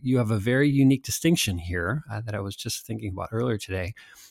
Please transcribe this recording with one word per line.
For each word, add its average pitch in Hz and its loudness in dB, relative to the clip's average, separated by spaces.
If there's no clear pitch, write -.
you 131 2
have 110 2
a 107 2
very 127 4
unique 135 6
distinction 131 0
here, 90 -2
uh, 107 -6
that 104 -6
I 104 -4
was 98 -8
just - -8
thinking 110 -8
about 92 -8
earlier 117 -2
today. 95 -6